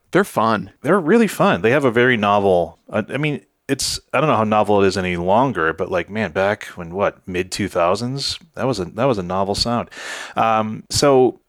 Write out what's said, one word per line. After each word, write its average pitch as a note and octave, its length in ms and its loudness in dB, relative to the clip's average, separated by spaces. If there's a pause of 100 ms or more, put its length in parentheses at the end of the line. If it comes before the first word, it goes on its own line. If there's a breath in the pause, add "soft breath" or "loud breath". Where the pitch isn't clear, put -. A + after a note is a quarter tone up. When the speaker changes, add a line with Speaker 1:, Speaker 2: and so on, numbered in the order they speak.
(120)
Speaker 1:
They're G3 120 2
fun. A2 480 -2 (100)
Speaker 2:
They're F#3 180 2
really G3+ 280 4
fun. D#3 340 0
They A2+ 100 2
have C#3+ 140 2
a A#2+ 60 2
very B2 260 4
novel. G2 600 2 (100)
Uh, G#2 180 -4
I A#2 100 -8
mean, D3 280 -6 (220)
it's, - 340 -4 (120)
I B2 60 0
don't D3+ 80 2
know B2+ 80 2
how A2 80 2
novel G#2 400 4
it G2 40 4
is F#2 100 0
any F#2 180 -2
longer, A#2 560 0
but, F2 180 -6
like, F#3 200 -2
man, G3 240 -6
back G2 320 -2 (100)
when, E2+ 180 -12
what, F#2+ 320 -4
mid F#2 280 -6
two G2 160 -4
thousands, A2 680 -2 (180)
that G#2 100 -4
was A2+ 160 -2
a, F2 40 -4
that A2+ 200 -4
was B2 120 0
a F#2+ 60 -6
novel F#2+ 320 -2
sound. A#2 340 -4 (460 loud breath)
Um, A2 540 0
so C3 600 4